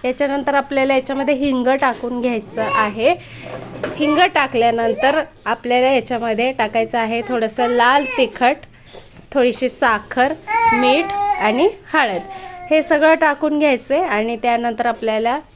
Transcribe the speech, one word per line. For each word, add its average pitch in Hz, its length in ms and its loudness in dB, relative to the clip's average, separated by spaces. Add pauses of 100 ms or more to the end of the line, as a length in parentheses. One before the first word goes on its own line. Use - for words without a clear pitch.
याच्यानंतर 277 500 -2
आपल्याला 269 400 2
याच्यामध्ये 269 400 0
हिंग 254 340 0 (120)
टाकून 247 400 -2
घ्यायचं 226 420 -4
आहे. 220 520 0 (840)
हिंग 294 220 2 (160)
टाकल्यानंतर 233 880 0 (240)
आपल्याला 247 440 0
याच्यामध्ये 240 640 -2
टाकायचं 226 460 -2
आहे 226 300 -2
थोडंसं 233 380 -2
लाल 247 380 4
तिखट, 254 520 0 (760)
थोडीशी 247 360 0
साखर, 247 640 0 (400)
मीठ 254 320 2 (340)
आणि 247 300 2 (240)
हळद, 220 280 0 (500)
हे 311 120 4
सगळं 311 320 4
टाकून 302 440 0
घ्यायचं 277 360 0
आहे 349 100 2
आणि 226 320 -2
त्यानंतर 233 500 -2
आपल्याला 226 520 -2 (180)